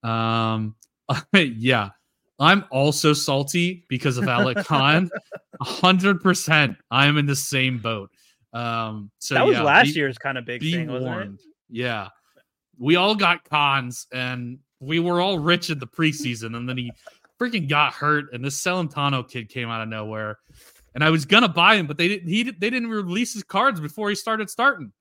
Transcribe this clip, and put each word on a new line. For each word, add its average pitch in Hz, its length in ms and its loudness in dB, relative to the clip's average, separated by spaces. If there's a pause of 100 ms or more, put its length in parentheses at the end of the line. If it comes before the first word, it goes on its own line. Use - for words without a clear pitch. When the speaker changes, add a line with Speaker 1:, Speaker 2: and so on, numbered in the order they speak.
Speaker 1:
Um, 113 720 -2 (340)
<laughs> - 240 -4
yeah, 120 580 2 (480)
I'm 185 300 6
also 147 440 2
salty 151 760 -2
because 127 280 -2
of 123 100 -2
Alec 123 300 0
Speaker 2:
<laughs> 196 80 -4
Speaker 1:
Khan. 151 440 2 (520)
A - 20 -4
hundred 185 580 2
percent. 156 560 4 (140)
I 135 160 4
am 147 100 4
in 147 80 2
the 143 100 0
same 131 440 0
boat. 107 320 -6 (420)
Um, 113 680 -6
so - 160 -6
Speaker 2:
That 196 100 4
was 180 120 4
Speaker 1:
yeah, 120 60 0
Speaker 2:
last 147 300 6
Speaker 1:
be, 160 60 -2
Speaker 2:
year's 135 180 -2
kinda 131 240 -6
big 120 200 -8
Speaker 1:
be 160 120 -2
Speaker 2:
thing, 165 140 -4
wasn't 127 180 -6
it? 123 100 -6
Speaker 1:
warned. 98 240 -10 (300)
Yeah. 113 400 -6 (680)
We 139 200 2
all 202 180 2
got 175 340 0
Khans, 139 640 0
and 127 480 -8 (220)
we 151 180 -2
were 175 220 0
all 185 180 0
rich 175 300 0
in 151 100 -4
the 127 80 -12
preseason, 123 680 -4
and 120 100 -8
then 127 100 -6
he 120 140 -8 (480)
freaking 226 300 -2
got 147 240 2
hurt, 147 400 -2
and 123 100 -10
this 139 180 -6
Celentano 147 680 -2
kid 117 220 -12
came 120 200 -8
out 113 120 -6
of 110 60 -8
nowhere. 107 520 -8 (540)
And 139 100 2
I 156 60 8
was 160 160 2
gonna 220 240 4
buy 175 260 6
him, 180 120 0
but 147 100 -8
they 175 100 2
didn't, 185 220 -2
he, 214 140 0
they 214 260 -4
didn't 240 200 -4
release 208 440 -4
his 202 100 -12
cards 214 380 0
before 202 280 -6
he 208 60 -2
started 220 340 -4
starting. 208 520 -2